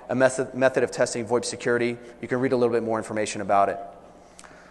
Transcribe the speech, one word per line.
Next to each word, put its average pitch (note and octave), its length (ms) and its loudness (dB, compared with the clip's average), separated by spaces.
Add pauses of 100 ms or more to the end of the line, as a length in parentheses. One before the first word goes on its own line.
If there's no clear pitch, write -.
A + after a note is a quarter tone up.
(100)
a A#2+ 40 -2
method, C3 400 2
method C3 280 2
of A#2 80 2
testing A#2+ 340 -2
voip A#2 200 0
security. A#2+ 520 -2 (240)
You - 80 -10
can B2+ 100 -2
read C3 140 0
a C3 40 2
little A#2+ 160 4
bit A#2 100 2
more A2 160 -2
information G#2+ 420 -4
about G2 300 4
it. - 80 -4 (920)